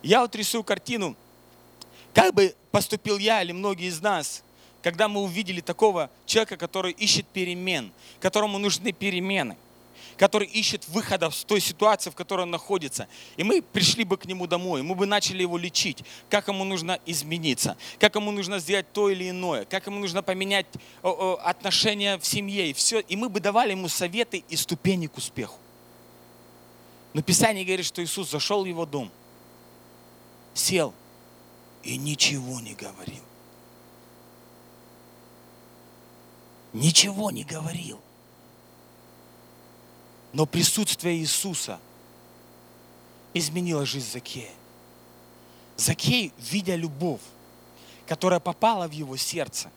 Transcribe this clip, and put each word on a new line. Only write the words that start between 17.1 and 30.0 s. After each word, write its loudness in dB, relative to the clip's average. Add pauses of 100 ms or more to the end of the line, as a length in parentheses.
как 6
ему 0
нужно -4
сделать -2
то 4
или -2
иное, -4
как -4
ему -8
нужно -4
поменять, 0 (380)
о, 0
о, 0 (100)
отношения 0
в -8
семье -2
и -6
всё. 2
И -4
мы -2
бы -2
давали 2
ему -4
советы -2
и -4
ступени 0
к -12
успеху. -8 (1500)
Но -2
Писание 4
говорит, 0
что -4
Иисус -4
зашёл 0
в -2
его -4
дом, -4 (1400)